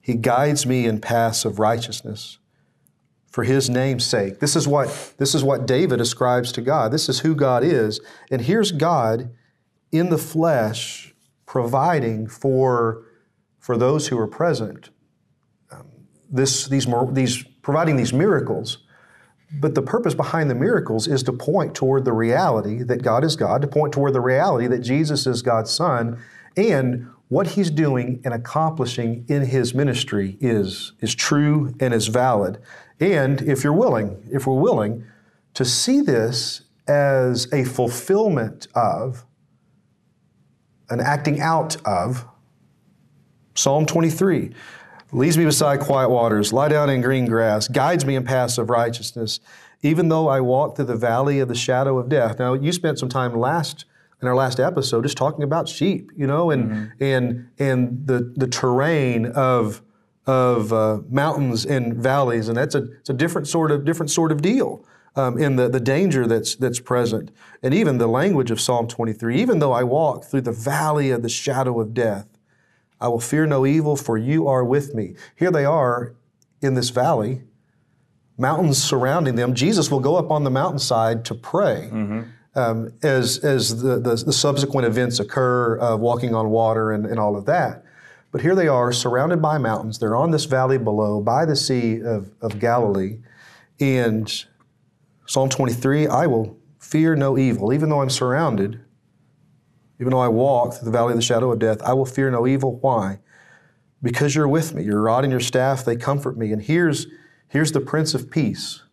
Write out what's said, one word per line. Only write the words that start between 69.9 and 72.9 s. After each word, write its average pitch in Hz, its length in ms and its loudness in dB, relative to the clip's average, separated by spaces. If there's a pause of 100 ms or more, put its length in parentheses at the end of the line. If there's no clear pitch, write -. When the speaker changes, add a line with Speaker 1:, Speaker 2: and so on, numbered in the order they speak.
Speaker 1:
through 135 180 -2
the 120 100 -4
valley 143 580 0
of 117 120 0
the 113 60 -4
shadow 127 520 -2
of 110 120 -4
death." 110 360 -2 (720)